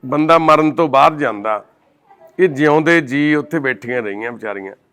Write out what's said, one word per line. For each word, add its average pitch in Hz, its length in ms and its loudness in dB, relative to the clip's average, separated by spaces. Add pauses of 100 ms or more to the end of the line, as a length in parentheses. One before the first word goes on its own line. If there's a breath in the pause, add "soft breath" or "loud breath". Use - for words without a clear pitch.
ਬੰਦਾ 151 320 2
ਮਰਨ 156 340 4
ਤੋਂ 160 160 0
ਬਾਅਦ 143 300 2
ਜਾਂਦਾ, 107 460 -4 (720)
ਇਹ 180 100 4
ਜਿਉਂਦੇ 151 520 2
ਜੀ 147 340 -2
ਉੱਥੇ 147 240 -4
ਬੈਠੀਆਂ 123 440 -4
ਰਹੀਆਂ 107 300 -8
ਵਿਚਾਰੀਆਂ। 101 420 -12 (180)